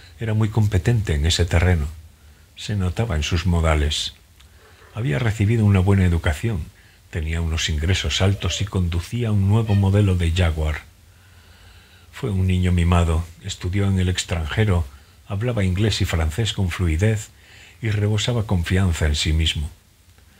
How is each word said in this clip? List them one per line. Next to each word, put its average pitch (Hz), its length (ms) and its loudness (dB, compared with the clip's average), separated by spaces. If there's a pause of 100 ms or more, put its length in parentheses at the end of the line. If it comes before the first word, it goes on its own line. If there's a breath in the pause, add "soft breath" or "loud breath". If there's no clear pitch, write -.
(200 loud breath)
era 110 120 -4
muy 107 160 2
competente 107 640 0
en 73 120 0
ese 85 180 2
terreno. 85 440 2 (640 soft breath)
Se - 220 -8
notaba 92 400 -2
en 73 80 -2
sus 82 220 -2
modales. 80 680 0 (800 loud breath)
Había 135 240 -2
recibido 110 460 2
una 101 160 6
buena 98 240 4
educación, 85 600 0 (460 soft breath)
tenía 82 300 -4
unos 82 280 -4
ingresos 82 540 -2
altos 98 380 0
y 101 40 -2
conducía 95 680 -2
un 98 160 2
nuevo 107 260 2
modelo 101 400 4
de 85 160 0
Jaguar. 78 520 0 (1300 loud breath)
Fue 123 180 -6
un 92 160 0
niño 90 240 2
mimado, 85 540 2 (180)
estudió 95 460 -4
en 95 100 2
el 92 100 2
extranjero, 87 800 0 (400 loud breath)
hablaba 107 380 -2
inglés 95 360 0
y 95 40 0
francés 85 480 -2
con 92 180 -2
fluidez 95 600 -2 (500 loud breath)
y 110 100 -4
rebosaba 104 560 -2
confianza 90 600 0
en 73 100 0
sí 80 160 -2
mismo. 78 360 -2 (720 loud breath)